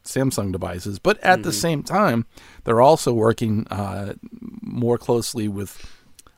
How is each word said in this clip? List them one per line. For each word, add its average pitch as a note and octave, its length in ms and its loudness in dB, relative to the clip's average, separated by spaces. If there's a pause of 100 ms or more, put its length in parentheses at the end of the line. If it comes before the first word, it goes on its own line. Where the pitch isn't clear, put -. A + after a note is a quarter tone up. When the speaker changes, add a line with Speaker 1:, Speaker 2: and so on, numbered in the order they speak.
Speaker 1:
Samsung B2+ 480 -2
devices. F2+ 480 -8
But G3 240 2
at F#3 180 4
the F3+ 80 -4
Speaker 2:
Mm-hmm. - 80 -2
Speaker 1:
same D#3+ 240 -2
time, D#3+ 440 0 (360)
they're A#2 180 2
also C#3 320 6
working, A2+ 560 2
uh, G2 460 -8 (460)
more A#2+ 360 -2
closely A#2 520 -2
with, G2 360 -10 (540)